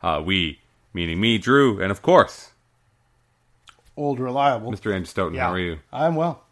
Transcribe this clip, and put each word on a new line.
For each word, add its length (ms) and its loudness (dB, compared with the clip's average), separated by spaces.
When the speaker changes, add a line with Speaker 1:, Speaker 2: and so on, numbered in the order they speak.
Speaker 1:
Uh, 220 -2
we, 360 -2
meaning 260 -4
me, 200 2
Drew, 420 2
and 100 -2
of 120 -4
course, 480 2
Speaker 2:
Old 240 -2
reliable. 500 0
Speaker 1:
Mister 220 -4
Andrew 140 -2
Stoughton, 280 -4
Speaker 2:
Yeah. 120 -2
Speaker 1:
how 80 0
are 40 -2
you? 200 -4
Speaker 2:
I'm 220 0
well. 380 -4